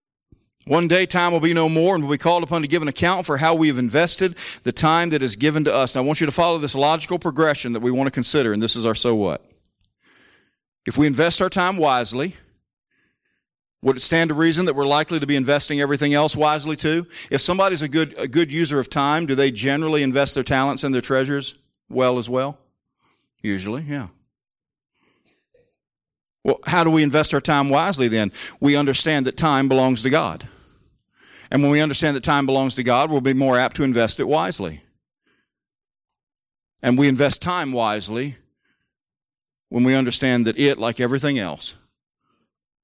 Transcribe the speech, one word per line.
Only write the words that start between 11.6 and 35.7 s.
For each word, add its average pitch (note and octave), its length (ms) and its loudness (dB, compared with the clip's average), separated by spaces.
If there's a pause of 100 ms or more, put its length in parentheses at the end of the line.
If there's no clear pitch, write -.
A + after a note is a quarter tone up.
wisely, C3 580 0 (1500)
would C3+ 120 2
it B2 40 -10
stand E3 300 2
to D3+ 40 -4
reason E3 320 0
that D#3+ 80 0
we're C#3 140 0
likely D3 320 0
to C#3 80 -4
be C#3+ 80 0
investing C#3+ 460 0
everything C#3+ 340 0
else D3 200 2
wisely D3+ 400 -2
too? E3 300 -2 (240)
If C#3 120 0
somebody's F#3 420 2
a D3+ 40 -4
good, D3+ 300 -2
a C3 100 -6
good D3 240 0
user D3 280 -2
of B2 100 -4
time, D3+ 380 0
do C3+ 80 0
they C#3 160 2
generally D3 500 -2
invest C3+ 320 0
their C3+ 100 -2
talents C3+ 400 0
and C3+ 120 -2
their B2 60 0
treasures C3+ 520 -2 (360)
well B2+ 280 0
as A2+ 100 -6
well? C3 300 -4 (840)
Usually, G#2 400 -6
yeah. C#3+ 240 -8 (2250)
Well, C3 220 0
how E3+ 180 2
do E3 60 2
we D#3+ 140 4
invest D3+ 320 2
our C#3 60 0
time C#3+ 280 0
wisely C#3+ 380 0
then? A2 240 0 (280)
We C#3+ 160 2
understand C#3+ 520 0
that B2 100 -4
time C#3 300 2
belongs C3 340 2
to B2+ 80 -2
God. B2+ 400 -2 (1040)
And C#3+ 100 2
when C#3+ 100 2
we D3 80 4
understand D3+ 360 0
that B2+ 80 -6
time C#3+ 240 2
belongs C3+ 280 0
to B2+ 80 -6
God, B2+ 280 2
we'll C#3+ 100 0
be C3 140 0
more C3+ 200 2
apt B2 200 0
to D3+ 80 -2
invest A#2 360 2
it A2+ 80 -2
wisely. C#3 540 -4 (2000)